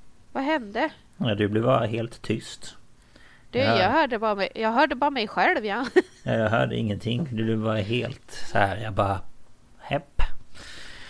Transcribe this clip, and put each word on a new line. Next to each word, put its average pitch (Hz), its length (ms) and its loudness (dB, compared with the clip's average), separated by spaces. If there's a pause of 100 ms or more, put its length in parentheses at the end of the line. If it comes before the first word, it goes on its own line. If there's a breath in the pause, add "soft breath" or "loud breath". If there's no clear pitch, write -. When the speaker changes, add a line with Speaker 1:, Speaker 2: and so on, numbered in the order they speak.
(320)
Speaker 1:
Vad 269 100 -4
hände? 269 500 -2 (240)
Speaker 2:
Ja, 110 180 0
du 104 140 2
blev 107 140 0
bara 120 240 2
helt 113 360 -6
tyst. - 540 -8 (800 loud breath)
Speaker 1:
Du, 247 60 2
Speaker 2:
Ja. 233 160 4
Speaker 1:
jag 185 120 4
hörde 262 280 2
bara 214 160 0
mig, 196 200 -2
jag 220 180 0
hörde 277 220 4
bara 285 160 0
mig 254 180 -2
själv, 262 360 2
ja. 220 220 -2 (180)
<laughs> - 180 -20
Speaker 2:
Ja, 123 100 -2
jag 113 180 2
hörde 120 260 2
ingenting. 117 540 -2
Du, 113 160 -2
du 110 80 2
var 110 220 0
helt 113 540 -4
så - 280 -2
här, 98 180 2
jag 110 160 -8
bara, 98 280 0 (600)
hepp. - 420 2 (880 loud breath)